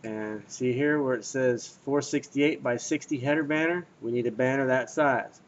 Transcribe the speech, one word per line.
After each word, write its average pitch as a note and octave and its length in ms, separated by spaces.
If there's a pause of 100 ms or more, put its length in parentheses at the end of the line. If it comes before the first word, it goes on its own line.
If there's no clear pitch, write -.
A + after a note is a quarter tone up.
And G#2+ 440
see B2+ 240
here D3 300
where C3 140
it G#2 100
says B2+ 420 (160)
four C#3 180
sixty-eight C#3+ 640
by A#2+ 140
sixty D3+ 400
header D3 260
banner. D#3+ 420 (160)
We A#2 100
need A#2+ 160
a A#2+ 40
banner C3 360
that B2+ 220
size. C#3 580